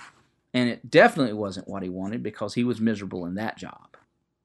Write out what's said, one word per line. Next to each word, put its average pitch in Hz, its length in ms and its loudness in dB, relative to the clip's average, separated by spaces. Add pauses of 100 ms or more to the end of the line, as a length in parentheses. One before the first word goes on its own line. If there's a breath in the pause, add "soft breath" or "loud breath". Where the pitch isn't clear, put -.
(540)
and 123 160 2
it - 200 -8
definitely 143 440 6
wasn't 98 340 -6
what 95 160 -6
he 92 60 -4
wanted 95 340 -6
because 104 300 -6
he 120 100 0
was 120 160 0
miserable 101 460 -2
in 90 100 -6
that 107 220 -6
job. - 400 -16 (480)